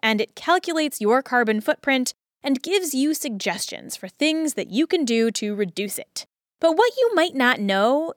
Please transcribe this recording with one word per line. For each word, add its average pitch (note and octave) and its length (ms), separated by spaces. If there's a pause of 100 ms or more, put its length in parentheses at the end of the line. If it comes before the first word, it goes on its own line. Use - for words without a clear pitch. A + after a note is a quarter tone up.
and A3 160
it - 160
calculates D#4+ 640
your A3+ 240
carbon A3 380
footprint C4 540 (280)
and C#4 200
gives F4 320
you C#4+ 180
suggestions G3+ 840
for F#3+ 120
things D#4 460
that - 160
you C#4 160
can E4+ 180
do A3+ 280
to G#3 220
reduce G3 440
it. - 260 (340)
But E4 200
what A#4+ 180
you A#4+ 180
might E4+ 200
not B3+ 260
know G#3+ 560